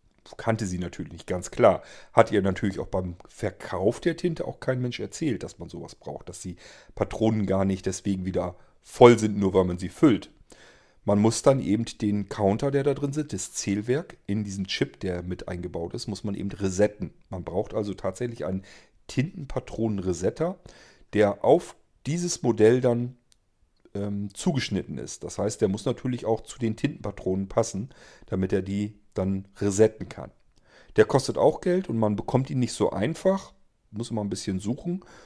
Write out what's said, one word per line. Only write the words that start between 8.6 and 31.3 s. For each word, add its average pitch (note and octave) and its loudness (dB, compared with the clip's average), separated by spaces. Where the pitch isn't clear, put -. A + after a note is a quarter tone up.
voll A#2+ 10
sind, G#2 0
nur F#2+ 2
weil F#2+ 6
man F2+ -2
sie F#2 -6
füllt. A2+ 4
Man G2+ 4
muss A2+ 4
dann C3+ 4
eben G#2+ 0
den G#2 -2
Counter, A2 0
der C#3 0
da C#3 2
drin C#3 -4
sitzt, D3+ -6
das - -8
Zählwerk A#2 -4
in G#2 -2
diesem G2 -6
Chip, - -4
der F2+ -6
mit F2+ -8
eingebaut F2 -8
ist, - -10
muss G2+ -8
man G2+ -4
eben F#2+ -6
resetten. F#2+ 0
Man F2+ -8
braucht F2+ -4
also G#2 -4
tatsächlich A2+ -6
einen F#2+ -4
Tintenpatronen-Resetter, A2+ -4
der G#2 2
auf E3 4
dieses E3+ -4
Modell A#2 6
dann, B2 0
ähm, G2+ -4
zugeschnitten G#2 -2
ist. - -12
Das - -12
heißt, G#2+ -2
der A2 4
muss F#2+ 0
natürlich B2 -2
auch A2 0
zu - -16
den A2+ -2
Tintenpatronen G2 -4
passen, A2+ -2
damit F#2+ -2
er F#2+ 2
die G2+ -4
dann G2 -4
resetten G2+ 2
kann. - -14
Der C#3+ 8
kostet - 0